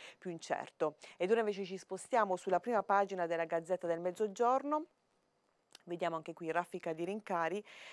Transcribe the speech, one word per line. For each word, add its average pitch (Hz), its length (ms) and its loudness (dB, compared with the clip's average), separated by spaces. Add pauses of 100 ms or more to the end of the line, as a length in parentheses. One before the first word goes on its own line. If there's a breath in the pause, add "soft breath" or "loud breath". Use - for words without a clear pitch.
(180 loud breath)
più 185 120 -10
incerto." - 680 -4 (180 loud breath)
Ed 185 160 0
ora 233 80 6
invece 208 240 0
ci 185 140 -8
spostiamo 185 220 -10 (360)
sulla 180 240 2
prima 226 220 2
pagina 196 460 2
della 165 180 0
Gazzetta 170 400 -2
del 170 140 2
Mezzogiorno. 240 840 2 (1000)
Vediamo 175 300 -2
anche 160 180 -8
qui 160 180 -6
raffica 175 420 -2
di 160 100 -4
rincari, 185 600 -2 (300 loud breath)